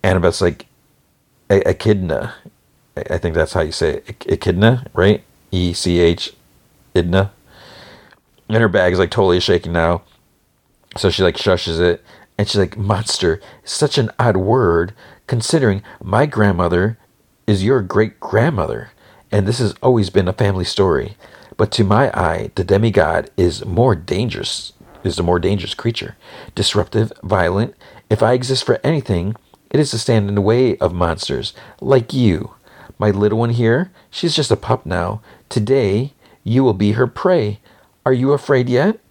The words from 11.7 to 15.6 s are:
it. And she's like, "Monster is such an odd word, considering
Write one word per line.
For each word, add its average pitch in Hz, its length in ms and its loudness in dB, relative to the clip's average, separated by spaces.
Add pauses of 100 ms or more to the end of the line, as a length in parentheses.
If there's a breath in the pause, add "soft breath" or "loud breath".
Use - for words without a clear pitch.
it. 87 220 0 (360 loud breath)
And 104 100 -2
she's 104 100 -2
like, 92 200 -2
"Monster 95 640 -2 (240 loud breath)
is - 60 -16
such - 280 -2
an 110 200 -2
odd 117 180 2
word, 92 580 0 (320 loud breath)
considering 117 560 0 (200 loud breath)